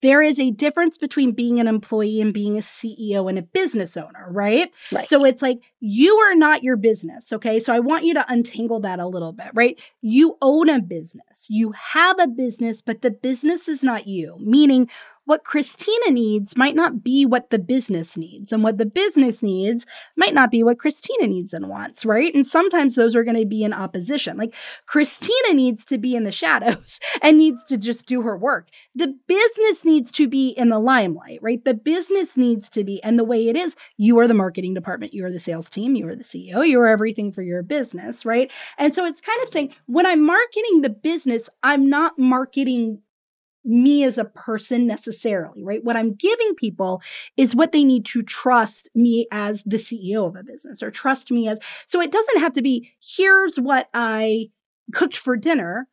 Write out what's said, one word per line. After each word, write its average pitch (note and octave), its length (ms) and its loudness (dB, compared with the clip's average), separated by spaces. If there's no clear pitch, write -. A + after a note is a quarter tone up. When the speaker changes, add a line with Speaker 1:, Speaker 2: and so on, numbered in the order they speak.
Speaker 1:
there C4+ 200 4
is D4+ 180 2
a C4 120 0
difference D4 460 -2
between C4+ 360 -2
being A#3+ 260 -2
an A#3 80 2
employee G#3+ 540 -2
and G#3+ 120 0
being G#3 240 -4
a A3 40 -6
C - 360 -12
E G#3 200 -4
O F#3+ 100 -2
and F#3+ 100 -4
a F#3 40 -6
business G#3+ 560 -4
owner, - 340 -16
right? G#3 420 0
Speaker 2:
Right. - 120 -6
Speaker 1:
So C#4+ 200 4
it's B3+ 160 2
like, B3+ 180 -2
you B3 380 4
are G4+ 160 4
not D#4 280 4
your B3+ 140 0
business, G#3+ 560 -4
okay? A3 260 -2
So A3+ 140 -2
I A#3 60 2
want D4 260 0
you E4 80 2
to C#4+ 180 -2
untangle A#3 500 -2
that F#3 180 -6
a F3+ 80 -6
little F3 260 -8
bit, - 200 -16
right? A#3+ 240 2
You C4 400 4
own D4 280 4
a C#4 120 2
business. E3+ 680 -14
You G#3+ 240 -2
have F4 440 0
a F4 100 4
business, A#3 540 -4
but A3 200 -8
the B3 100 0
business C4+ 560 -4
is D4+ 160 -6
not A#3 240 -2
you, E3+ 320 -8
meaning B3+ 500 4
what D4+ 180 0
Christina G#4 680 -2
needs G#3+ 480 -2
might C4+ 180 2
not D#4 280 0
be C4+ 200 2
what B3 280 0
the A3+ 80 0
business F#3 580 -4
needs, F3+ 340 -12
and A3 120 0
what G#3+ 160 0
the A3+ 60 0
business C4+ 580 0
needs G3+ 420 -2
might F4 160 2
not C4+ 160 6
be A3+ 140 2
what A#3+ 160 4
Christina D#4+ 480 -2
needs F#3 260 -4
and E3 160 -10
wants, - 340 -12
right? A3+ 300 2
And C#4 100 4
sometimes E4 520 2
those A#3 200 4
are A#3 80 2
gonna A3+ 220 0
be G#3+ 180 -4
in G#3 80 -2
opposition. F#3+ 680 -6
Like, A3+ 180 -8
Christina G4 680 0
needs B3+ 320 0
to C4 140 -4
be B3 160 -4
in A3+ 80 -2
the G3+ 80 -6
shadows - 680 -2
<laughs> - 100 -6
and D#4 160 8
needs D4+ 280 4
to C4 120 -4
just A#3 300 -6
do B3 160 -2
her G#3+ 120 -4
work. G3+ 340 -4
The C4+ 180 -4
business G#4+ 580 2
needs D4+ 280 2
to D4 140 2
be C4 220 0
in A#3+ 200 2
the A3 100 2
limelight, G#3+ 640 0
right? A#3 200 -4
The B3+ 120 2
business E4+ 600 -2
needs A#3+ 360 0
to G#3 120 -4
be, G3 200 -8
and A3+ 160 2
the A#3 40 2
way A3+ 260 0
it A#3 60 0
is, F4 200 -2
you A3+ 200 6
are A#3 100 6
the A#3 60 4
marketing F#3 400 -2
department, F#3 400 -10
you G3 120 -10
are F3+ 60 -6
the F3+ 60 -10
sales E3 320 -10
team, A#3 240 -4
you G3 140 -2
are D#3+ 80 -10
the - 80 -18
C - 260 -16
E F3+ 60 -14
O, A#3+ 60 0
you D4 180 4
are A#3+ 80 6
everything G#3+ 440 0
for F#3+ 120 -10
your F3+ 180 -6
business, A#3 640 -8
right? A#3+ 260 0
And D4 160 2
so F4+ 100 -2
it's E4 160 -8
kind A#4 220 -4
of A#4+ 60 -8
saying, D4 260 -6
when D#4+ 220 2
I'm D#4+ 160 4
marketing G#4+ 580 2
the C#4 80 0
business, B3 640 -4
I'm C#4 260 2
not D4+ 300 0
marketing B3+ 840 0
me C4 380 4
as B3+ 140 0
a A3 80 -2
person A#3 640 -4
necessarily, G#3 760 -6
right? G#3 200 -8
What A#3 140 -2
I'm A3+ 180 -2
giving G#4+ 400 0
people F#3 460 -4
is C4 200 2
what D#4+ 160 2
they D4 120 4
need B3+ 220 4
to A#3 180 -4
trust A#3 720 -2
me A#3 360 2
as G#3 320 -6
the G#3 140 -4
C A3 220 -8
E G#3+ 60 -2
O G#3 80 -2
of E3+ 100 -6
a F#3 80 -20
business - 380 -20
or G#3+ 80 -10
trust - 400 -6
me A#3+ 180 0
as, G#3+ 120 -6
so - 160 -2
it E4 100 -2
doesn't A4 280 2
have D#4+ 140 0
to C#4 80 -2
be, A#3+ 280 -2
"Here's F#4+ 600 2
what C4 340 0
I A3 560 -2
cooked - 240 -2
for B3+ 180 -4
dinner" A#3 580 -4